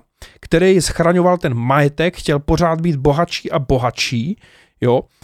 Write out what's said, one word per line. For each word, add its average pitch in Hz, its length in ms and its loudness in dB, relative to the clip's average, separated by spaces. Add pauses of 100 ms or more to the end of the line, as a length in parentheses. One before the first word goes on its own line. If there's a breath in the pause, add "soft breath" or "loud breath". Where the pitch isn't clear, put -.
(400 loud breath)
který 185 400 2
schraňoval 175 580 2
ten 139 160 -4
majetek, 143 640 0
chtěl 147 220 -2
pořád 165 420 0
být 165 160 -2
bohatší 147 540 -2
a 170 80 -2
bohatší, 127 800 -2 (420 soft breath)
jo. 123 220 2 (220 soft breath)